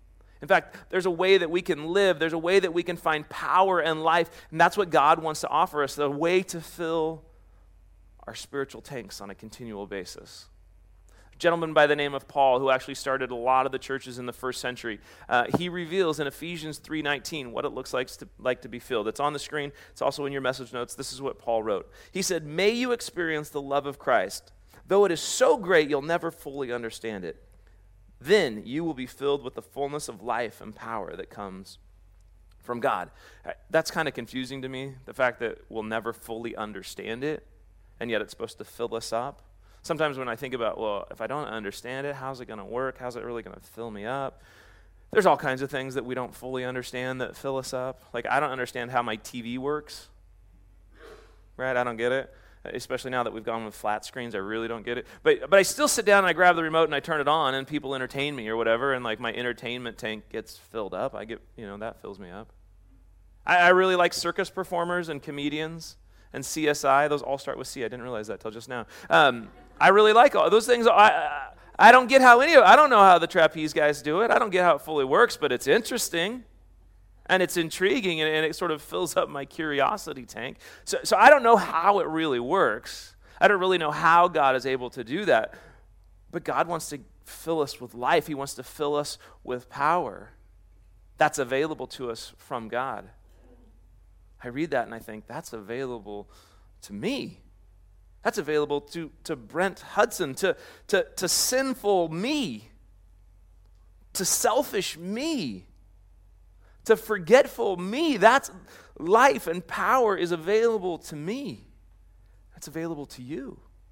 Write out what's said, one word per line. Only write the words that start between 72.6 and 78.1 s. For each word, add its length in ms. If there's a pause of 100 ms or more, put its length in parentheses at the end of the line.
I 140
don't 140
know 100
how 180
the 80
trapeze 460
guys 300
do 180
it. 100
I 80
don't 120
get 120
how 120
it 80
fully 240
works, 320
but 120
it's 160
interesting. 800 (800)
And 180
it's 120
intriguing, 640